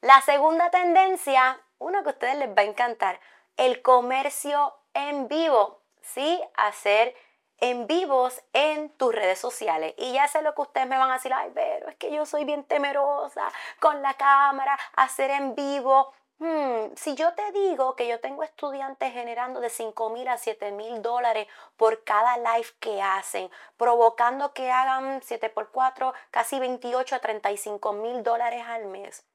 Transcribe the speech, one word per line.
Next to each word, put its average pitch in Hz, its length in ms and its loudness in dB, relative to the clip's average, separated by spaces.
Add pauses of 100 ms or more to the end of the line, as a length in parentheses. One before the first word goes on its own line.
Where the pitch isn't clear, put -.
la 269 200 10
segunda 320 500 2
tendencia, 349 880 2 (180)
uno 370 240 -4
que 294 80 -4
a 269 40 -4
ustedes 262 240 -4
les 269 120 -4
va 202 120 2
a 202 40 4
encantar, 214 540 -4 (380)
el 254 260 0
comercio 269 920 2 (200)
en 285 320 -4
vivo, 285 540 2 (200)
¿sí? 320 400 -4 (140)
Hacer 214 600 2 (440)
en 240 280 -2
vivos 277 520 0 (140)
en 302 440 0
tus 240 180 0
redes 190 240 0
sociales. 165 580 -4
Y 254 160 -6
ya 277 140 2
sé 311 160 -2
lo 302 100 -2
que 294 80 -6
ustedes 269 240 -2
me 262 140 -2
van 262 100 4
a 254 60 0
decir, 254 180 -4
"Ay, - 220 -4
pero - 340 -4
es - 60 -18
que - 160 -6
yo 302 160 -2
soy 294 180 -4
bien 294 180 -4
temerosa 285 880 -2 (280)
con 294 240 4
la 277 100 0
cámara, 277 640 4 (180)
hacer 269 360 2
en 277 240 -2
vivo". 269 580 2 (240)
Hmm, 277 580 -2
si 285 200 -6
yo 330 180 0
te 415 200 -6
digo 294 420 0
que 240 120 -4
yo 233 120 -4
tengo 277 240 -8
estudiantes 269 680 -8
generando 240 480 -8
de 233 120 -4
cinco 220 400 -6
mil 247 160 -8
a 247 100 -2
siete 214 340 -8
mil 214 300 -10
dólares 233 460 -2 (300)
por 220 260 2
cada 233 340 2
live 233 300 0 (120)
que 208 220 -4
hacen, 196 480 -4 (260)
provocando 240 800 2
que 254 180 -4
hagan 262 520 -2
siete 226 260 -6
por 214 220 -8
cuatro, 262 420 -2 (160)
casi 247 300 -2
veintiocho 254 560 -2
a 254 40 -4
treinta 214 300 -4
y 202 80 -4
cinco 208 340 -6
mil 226 300 -6
dólares 233 460 -2
al 226 180 -10
mes 196 500 -16